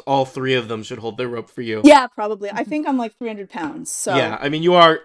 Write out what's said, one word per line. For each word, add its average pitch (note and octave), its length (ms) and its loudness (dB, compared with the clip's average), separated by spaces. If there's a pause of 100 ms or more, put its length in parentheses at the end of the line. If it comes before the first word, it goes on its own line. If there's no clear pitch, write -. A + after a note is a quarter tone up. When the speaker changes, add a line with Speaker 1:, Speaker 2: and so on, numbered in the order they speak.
Speaker 1:
all C3+ 200 2
three C3 280 -4
of A#2+ 140 0
them A2 160 -6
should A#2+ 160 -12
hold G#2+ 180 -8
their B2 100 -4
rope A#2+ 220 -10
for - 140 -10
you. A2 200 -4
Speaker 2:
Yeah, C#4 220 8
probably. G#3 460 -8
I G#3+ 100 -6
Speaker 3:
Mm-hmm. - 80 -8
Speaker 2:
think D4+ 180 -4
I'm, C4+ 120 -2
like, A3+ 180 -8
three A#3+ 100 -10
hundred G3+ 220 -12
pounds, D#3 400 -10
so. - 260 -4
Speaker 1:
Yeah, A2+ 240 0
I C#3+ 100 -4
mean, D#3 120 -4
you F3 140 4
are E3 300 8